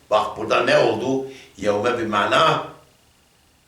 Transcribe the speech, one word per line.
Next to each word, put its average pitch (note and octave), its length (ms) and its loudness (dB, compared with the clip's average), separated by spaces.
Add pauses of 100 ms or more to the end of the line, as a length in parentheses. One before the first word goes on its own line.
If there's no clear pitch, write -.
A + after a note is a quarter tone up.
Bak - 280 0
burada A#2+ 260 0
ne C#3 140 4
oldu? C3+ 500 0 (300)
Yevme G#2 400 -2
bir A2+ 80 -4
mana. A#2 640 2 (1000)